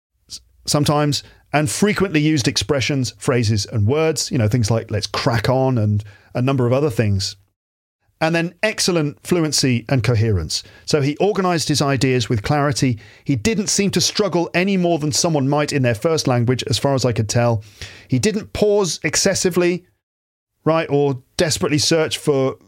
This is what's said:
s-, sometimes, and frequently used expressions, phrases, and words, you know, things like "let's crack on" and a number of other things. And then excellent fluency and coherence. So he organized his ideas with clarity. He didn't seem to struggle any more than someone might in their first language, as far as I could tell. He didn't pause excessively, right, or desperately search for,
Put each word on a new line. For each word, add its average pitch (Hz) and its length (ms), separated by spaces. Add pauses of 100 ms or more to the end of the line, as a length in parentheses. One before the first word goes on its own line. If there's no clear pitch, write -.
(280)
s-, - 120 (260)
sometimes, 147 560 (300)
and 151 160
frequently 185 520
used 151 260
expressions, 139 720
phrases, 117 480
and 104 200
words, 160 440
you 156 80
know, 107 100
things 117 220
like 113 200
"let's 101 180
crack - 400
on" 131 280
and 104 280 (280)
a 123 80
number 131 240
of 120 80
other 139 160
things. 104 480 (880)
And 160 120
then 170 280
excellent 175 640
fluency 139 640
and 131 160
coherence. 107 580 (240)
So - 160
he 147 140
organized 185 520
his 151 140
ideas 131 460
with 117 140
clarity. 139 580 (240)
He 147 100
didn't 196 320
seem 196 240
to 185 100
struggle 170 540
any 190 220
more 170 220
than 151 140
someone 147 360
might 147 240
in 135 100
their 120 120
first 156 340
language, 123 400
as 120 100
far 139 160
as 127 100
I 123 80
could 107 160
tell. 120 360 (440)
He 127 100
didn't 208 340
pause 208 500
excessively, 180 840 (800)
right, 160 240
or 139 320 (160)
desperately 151 420
search 160 380
for, 135 520